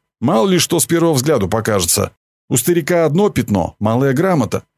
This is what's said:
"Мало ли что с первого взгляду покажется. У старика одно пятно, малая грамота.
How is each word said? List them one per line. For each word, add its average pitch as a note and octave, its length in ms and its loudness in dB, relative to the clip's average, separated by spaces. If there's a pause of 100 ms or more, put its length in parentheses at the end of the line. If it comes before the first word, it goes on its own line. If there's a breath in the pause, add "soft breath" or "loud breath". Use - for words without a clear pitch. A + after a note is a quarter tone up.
(180)
"Мало G3+ 300 2
ли F3+ 100 2
что D#3 220 0
с - 60 -2
первого E3 260 2
взгляду B2+ 340 0
покажется. G2+ 680 -2 (360)
У C3 80 0
старика E3+ 480 0
одно E3+ 240 2
пятно, G2+ 500 -2
малая B2 360 0
грамота. D3 480 0 (160)